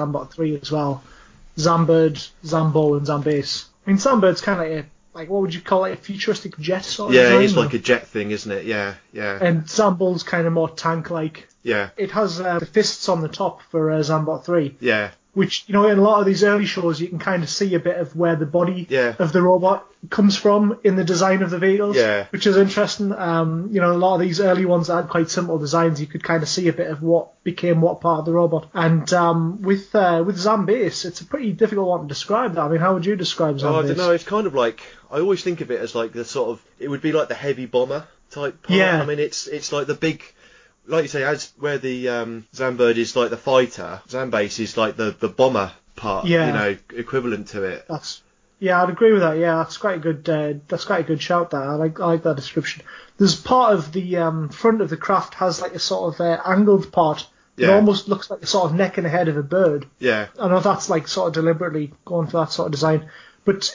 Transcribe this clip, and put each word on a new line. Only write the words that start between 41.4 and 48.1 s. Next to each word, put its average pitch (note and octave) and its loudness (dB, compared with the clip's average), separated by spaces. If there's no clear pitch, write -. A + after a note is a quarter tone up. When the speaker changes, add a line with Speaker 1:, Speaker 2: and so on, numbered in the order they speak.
Speaker 2:
where C#3+ -2
the, B2+ -4
um, A#2 -6
Zambird B2 2
is, A#2 -2
like, B2 0
the A#2 -4
fighter, A#2 0
Zambase A#2 -4
is, G#2+ -6
like, A2 0
the, G#2+ -4
the A2 -2
bomber G#2+ 2
part, G2 -4
Speaker 1:
Yeah. E3 4
Speaker 2:
you - 0
know, G#2 0
equivalent A#2 -4
to G2+ -8
it. F#2 -6
Speaker 1:
That's, - -10